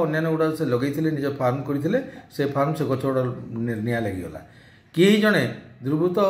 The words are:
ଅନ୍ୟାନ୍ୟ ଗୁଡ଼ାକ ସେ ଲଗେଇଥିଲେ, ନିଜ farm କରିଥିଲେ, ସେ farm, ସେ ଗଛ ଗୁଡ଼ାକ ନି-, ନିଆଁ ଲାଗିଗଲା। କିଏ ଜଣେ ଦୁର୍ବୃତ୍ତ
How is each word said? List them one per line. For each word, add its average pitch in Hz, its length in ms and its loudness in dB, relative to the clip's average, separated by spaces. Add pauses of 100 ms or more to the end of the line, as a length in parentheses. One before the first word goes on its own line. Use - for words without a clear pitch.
ଅନ୍ୟାନ୍ୟ 156 280 0
ଗୁଡ଼ାକ 160 240 2
ସେ 160 80 -2
ଲଗେଇଥିଲେ, 143 480 0
ନିଜ 139 140 -2 (100)
farm 131 240 0
କରିଥିଲେ, 143 380 -2 (340)
ସେ - 160 -4
farm, 143 240 0
ସେ 156 160 -2
ଗଛ 131 160 -2
ଗୁଡ଼ାକ 131 220 0 (260)
ନି-, 113 320 -4
ନିଆଁ 117 160 0
ଲାଗିଗଲା। 92 400 -6 (540)
କିଏ 190 160 6 (100)
ଜଣେ 196 220 4 (420)
ଦୁର୍ବୃତ୍ତ 170 340 0 (100)